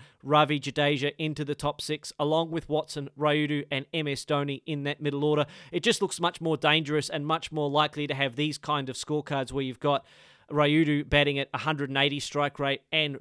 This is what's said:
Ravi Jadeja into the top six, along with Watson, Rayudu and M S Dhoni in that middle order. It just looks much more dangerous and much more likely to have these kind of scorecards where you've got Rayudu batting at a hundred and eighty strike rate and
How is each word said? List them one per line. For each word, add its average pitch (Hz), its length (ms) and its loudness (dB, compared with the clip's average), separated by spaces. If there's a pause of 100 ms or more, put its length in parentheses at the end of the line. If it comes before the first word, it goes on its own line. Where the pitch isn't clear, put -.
(220)
Ravi 151 380 4
Jadeja 143 580 -2
into 156 240 -4
the 147 120 -4
top 147 260 -4
six, - 380 -6
along 156 320 2
with 160 180 -6
Watson, 147 400 -4 (100)
Rayudu 147 520 0
and 139 240 -4
M 156 140 -2
S 139 180 -4
Dhoni 143 400 -2
in 143 180 -4
that 147 160 -4
middle 143 240 -2
order. 151 220 4 (240)
It 165 120 -4
just 220 200 2
looks 185 180 -4
much 175 200 0
more 160 180 0
dangerous 151 500 2
and 147 180 -6
much 160 240 -2
more 147 200 0
likely 147 360 2
to 123 80 -2
have 135 220 -2
these 147 220 -2
kind 143 320 -2
of 123 60 -8
scorecards 147 560 -4
where 135 120 -2
you've 131 160 -8
got 143 240 0 (460)
Rayudu 147 580 4
batting 143 300 4
at 139 160 -4
a 131 40 -2
hundred 143 300 -2
and 135 80 -4
eighty 143 240 2
strike 143 380 -2
rate 139 240 -2 (100)
and 151 280 0